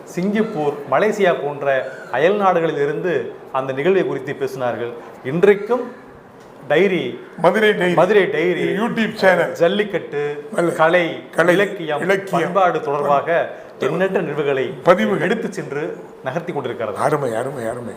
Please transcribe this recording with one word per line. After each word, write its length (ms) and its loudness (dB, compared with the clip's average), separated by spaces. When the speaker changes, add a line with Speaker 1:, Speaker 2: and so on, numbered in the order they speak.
Speaker 1:
சிங்கப்பூர், 680 -2
மலேசியா 520 2
போன்ற 480 -2
அயல் 240 2
நாடுகளில் 460 2
இருந்து 520 -2
அந்த 220 -2
நிகழ்வை 320 2
குறித்து 340 -4
பேசினார்கள். 540 -4
இன்றைக்கும் 800 0
டைரி, 520 0
Speaker 2:
மதுரை 360 4
டைரி. 200 2
Speaker 1:
மதுரை 360 4
டைரி, 480 0
Speaker 2:
YouTube 380 -2
சேனல். 360 4
Speaker 1:
ஜல்லிக்கட்டு, 1040 -2
Speaker 2:
நல்ல 160 0
Speaker 1:
கலை, 580 2
Speaker 2:
கலை, 240 2
Speaker 1:
இலக்கியம், 480 -2
Speaker 2:
இலக்கியம். 400 0
Speaker 1:
பண்பாடு 400 2
தொடர்பாக 680 0
எண்ணற்ற 400 0
நிகழ்வுகளை 540 -2
Speaker 2:
பதிவுகள். 460 4
Speaker 1:
எடுத்து 240 -2
சென்று 440 -6
நகர்த்தி 300 -6
கொண்டிருக்கிறது. 440 -4
Speaker 2:
அருமை, 380 0
அருமை, 320 -4
அருமை. 300 -8